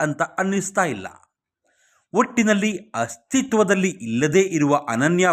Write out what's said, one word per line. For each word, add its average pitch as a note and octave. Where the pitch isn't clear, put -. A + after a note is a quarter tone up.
ಅಂತ D3
ಅನ್ನಿಸ್ತಾ F#3+
ಇಲ್ಲ. G#2
ಒಟ್ಟಿನಲ್ಲಿ G#3
ಅಸ್ತಿತ್ವದಲ್ಲಿ G3
ಇಲ್ಲದೇ C#3+
ಇರುವ D3+
ಅನನ್ಯ E3+